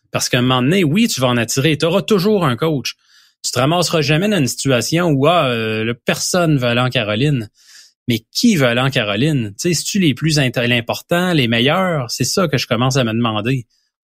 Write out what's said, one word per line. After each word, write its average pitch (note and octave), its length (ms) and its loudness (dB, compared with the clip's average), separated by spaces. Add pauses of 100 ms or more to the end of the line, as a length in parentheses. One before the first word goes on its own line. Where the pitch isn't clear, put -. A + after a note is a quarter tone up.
(120)
Parce - 180 -4
qu'à B2+ 100 0
un - 20 2
moment B2+ 220 2
donné, F3 200 2
oui, F#3+ 240 2
tu E3+ 140 -6
vas C3 60 2
en B2 100 2
attirer. C#3 400 0
T'auras E3 240 0
toujours G3+ 420 2
un B2+ 120 0
coach. D#3 400 -4 (480)
Tu - 80 -6
te - 80 -2
ramasseras D#3+ 420 2
jamais D#3 260 0
dans G#3 120 0
une C3 80 2
situation C#3 640 0
où, C#3 180 2
ah, D#3+ 220 2
euh, A2 340 -2
là, A#2 100 -2 (120)
personne E3 520 0
veut B2 80 -2
aller A#2 160 0
en B2+ 80 0
Caroline. A#2 600 0 (580)
Mais A2+ 260 -2
qui A3+ 220 4
veut C#3 100 2
aller A#2+ 160 2
en C3+ 80 0
Caroline ? A2+ 680 0
Tu F3 100 -4
sais, F3 60 0
c'est-tu - 240 -4
les D3 160 2
plus D#3 240 0
int-, B2+ 100 2 (220)
importants, E3+ 600 -2
les C3+ 140 2
meilleurs ? C#3 640 0
C'est - 140 -4
ça F3 240 0
que C#3 100 -2
je - 80 -4
commence B2+ 320 0
à C3 60 2
me A2+ 100 -2
demander. A#2 540 -2 (360)